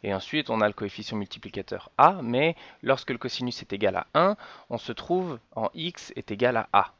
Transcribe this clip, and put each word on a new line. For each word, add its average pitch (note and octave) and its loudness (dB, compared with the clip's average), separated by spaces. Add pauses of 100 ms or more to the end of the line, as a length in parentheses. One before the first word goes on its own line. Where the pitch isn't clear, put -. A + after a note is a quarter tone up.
et G2+ -2
ensuite C#3 -2
on A2 2
a G#2+ 6
le G#2 2
coefficient G#2+ -8
multiplicateur - -8
A, E3+ 6
mais C3+ 0 (260)
lorsque C3 0
le A#2+ -2
cosinus B2 -6
est - -8
égal G2 2
à F2 -2
un, F#3 4 (320)
on A#2 -4
se - -8
trouve F3 -2 (160)
en A2 -2
X - -10
est - -8
égal A#2+ 2
à A2 0
A. G2+ 4